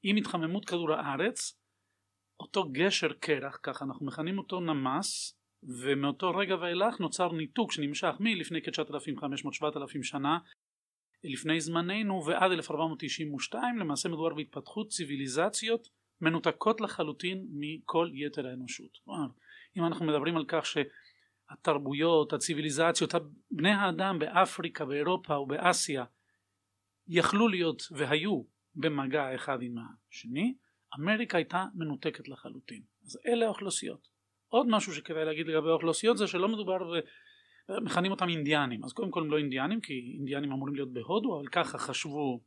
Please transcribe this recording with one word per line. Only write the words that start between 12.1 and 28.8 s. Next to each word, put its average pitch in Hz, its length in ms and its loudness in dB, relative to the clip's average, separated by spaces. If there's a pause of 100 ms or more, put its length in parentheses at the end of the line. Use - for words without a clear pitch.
ועד 185 260 4
אלף 165 200 -2
ארבע 156 140 0
מאות 156 140 -4
תשעים 151 340 -6
ושתיים. 240 440 -4
למעשה 165 320 -2
מדובר 160 240 -2
בהתפתחות 151 560 -8
ציוויליזציות 165 960 -2 (340)
מנותקות 165 600 2
לחלוטין 180 680 -4
מכל 151 640 0
יתר 143 340 -4
האנושות. 127 580 -10
כלומר, 165 220 -4 (500)
אם 170 80 2
אנחנו 160 200 0
מדברים 151 320 2
על 151 100 0
כך - 180 0
שהתרבויות, 147 1700 0
הציוויליזציות, 151 800 2 (380)
בני 175 200 4
האדם 190 480 2
באפריקה, 170 680 2
באירופה 147 520 0
ובאסיה 139 680 2 (1000)
יכלו 202 400 6
להיות 170 440 2
והיו 151 500 2 (340)
במגע 143 600 0